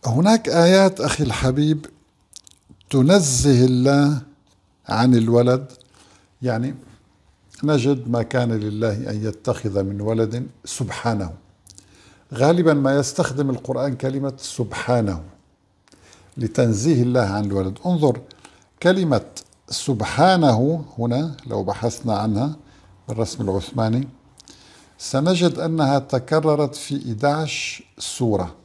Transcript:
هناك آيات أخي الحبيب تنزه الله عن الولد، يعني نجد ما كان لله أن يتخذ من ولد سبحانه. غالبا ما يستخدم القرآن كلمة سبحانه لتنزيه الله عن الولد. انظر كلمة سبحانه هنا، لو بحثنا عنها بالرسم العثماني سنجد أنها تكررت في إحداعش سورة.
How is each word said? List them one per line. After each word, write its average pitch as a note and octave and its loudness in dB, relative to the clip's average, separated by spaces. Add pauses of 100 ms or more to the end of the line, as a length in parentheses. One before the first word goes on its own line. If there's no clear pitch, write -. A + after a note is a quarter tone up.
هناك F3+ 4
آيات F#3 6
أخي D3 -2
الحبيب C#3+ 0 (1040)
تنزه C3+ 4
الله C3+ 2 (640)
عن B2 4
الولد، A#2+ 2 (680)
يعني B2+ -4 (920)
نجد C3+ 0
ما A#2 0
كان A#2+ -2
لله G#2+ -4
أن G#2+ -6
يتخذ G#2 -4
من G2+ -6
ولد A2+ -2 (180)
سبحانه. G2+ -6 (1000)
غالبا D#3+ 2
ما C#3 2
يستخدم C#3 -2
القرآن C3 -4
كلمة C3+ -4
سبحانه G#2+ -4 (1120)
لتنزيه A#2+ 0
الله B2 2
عن G#2 -2
الولد. G2 -2
انظر D#3 2 (640)
كلمة E3+ 2 (440)
سبحانه C#3+ 2 (140)
هنا، B2+ -4 (100)
لو G#2+ -6
بحثنا A2 -4
عنها A2 -2 (520)
بالرسم A2 -4
العثماني A2 -2 (880)
سنجد E3+ 0
أنها D#3 0
تكررت D3 0
في - -8
إحداعش C#3+ -4 (160)
سورة. F#2+ -2 (100)